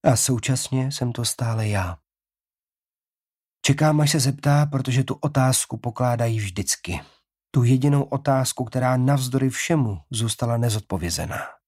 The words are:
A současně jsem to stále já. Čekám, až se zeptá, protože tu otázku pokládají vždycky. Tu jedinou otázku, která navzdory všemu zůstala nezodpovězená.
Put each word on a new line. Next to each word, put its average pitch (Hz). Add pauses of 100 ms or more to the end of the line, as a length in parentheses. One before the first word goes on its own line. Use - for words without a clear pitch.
A 139
současně 131
jsem 120
to 120
stále 113
já. 92 (1700)
Čekám, 151
až 147
se 156
zeptá, 143
protože 131
tu -
otázku 131
pokládají 117
vždycky. 92 (500)
Tu 127
jedinou 139
otázku, 131
která 127
navzdory 131
všemu 123 (120)
zůstala 117
nezodpovězená. 92 (280)